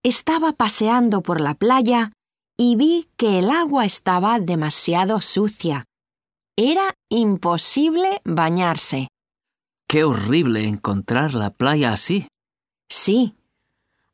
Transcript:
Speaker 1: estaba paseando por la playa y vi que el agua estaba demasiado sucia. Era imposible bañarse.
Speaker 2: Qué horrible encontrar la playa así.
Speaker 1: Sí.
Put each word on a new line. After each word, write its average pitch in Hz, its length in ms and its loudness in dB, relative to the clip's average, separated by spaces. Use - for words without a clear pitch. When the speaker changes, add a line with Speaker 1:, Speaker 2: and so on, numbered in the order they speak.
Speaker 1:
estaba 311 500 0
paseando 220 680 0
por 165 180 -2
la 147 140 -2
playa 233 580 2
y 240 180 2
vi 320 400 2
que 196 220 2
el 185 120 2
agua 285 360 0
estaba 190 520 0
demasiado 175 840 -2
sucia. 180 640 -4
Era 339 380 0
imposible 247 1160 0
bañarse. 160 840 -2
Speaker 2:
Qué 151 160 2
horrible 113 640 0
encontrar 107 640 -2
la 107 180 -2
playa 135 420 0
así. 170 360 -4
Speaker 1:
Sí. 226 440 0